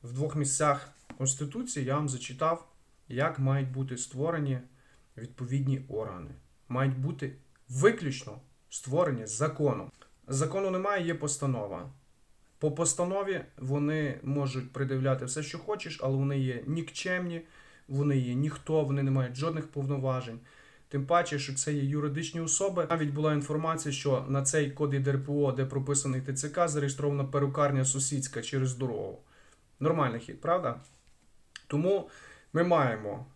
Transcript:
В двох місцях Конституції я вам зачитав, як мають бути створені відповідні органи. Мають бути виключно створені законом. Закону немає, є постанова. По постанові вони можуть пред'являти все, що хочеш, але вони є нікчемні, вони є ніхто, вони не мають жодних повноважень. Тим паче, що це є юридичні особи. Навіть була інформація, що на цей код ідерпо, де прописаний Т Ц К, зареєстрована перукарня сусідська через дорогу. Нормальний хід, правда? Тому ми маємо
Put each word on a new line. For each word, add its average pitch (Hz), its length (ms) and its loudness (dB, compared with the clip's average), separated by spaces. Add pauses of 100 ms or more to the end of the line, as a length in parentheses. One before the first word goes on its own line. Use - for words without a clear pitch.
В 120 100 -12
двох 139 220 -2
місцях 143 540 2 (280)
Конституції 143 680 -2
я 135 100 0
вам 151 140 0
зачитав, 156 580 -2 (400)
як 131 320 0
мають 135 320 2
бути 131 260 -4
створені 143 600 -2 (580)
відповідні 131 720 -2
органи. 101 420 -6 (380)
Мають 131 280 0
бути 139 380 -4 (340)
виключно 139 680 2 (300)
створені 135 560 0
законом. 120 680 -2 (360)
Закону 170 440 0
немає, 185 340 0
є 165 100 0
постанова. 123 760 -4 (720)
По 151 120 2
постанові 175 760 0 (120)
вони 147 680 0
можуть 131 500 -2
пред'являти 131 520 0
все, 151 180 -4
що 165 160 -8
хочеш, 196 440 -6
але 135 140 2
вони 139 220 2
є 127 280 0
нікчемні, 170 720 -4 (460)
вони 139 300 2
є 123 160 0
ніхто, 151 500 0
вони 139 200 0
не 135 80 2
мають 127 240 2
жодних 156 320 -2
повноважень. 131 720 -2 (480)
Тим 139 180 -2
паче, 170 340 4
що 135 140 -6
це 147 200 -2
є 143 100 2
юридичні 147 580 -2
особи. 175 480 2
Навіть 156 240 2
була 151 200 2
інформація, 156 600 0
що 131 340 2
на 135 160 2
цей 147 280 2
код 143 220 0
ідерпо, 139 580 2
де 131 140 0
прописаний 135 560 0
Т 135 120 -4
Ц 147 160 -4
К, 170 180 4
зареєстрована 143 560 0
перукарня 139 640 2
сусідська 135 560 -2
через 131 340 0
дорогу. 107 440 -4 (600)
Нормальний 139 400 2
хід, - 220 -14
правда? 165 400 0 (840)
Тому 180 420 2 (440)
ми 165 100 4
маємо 123 640 2 (100)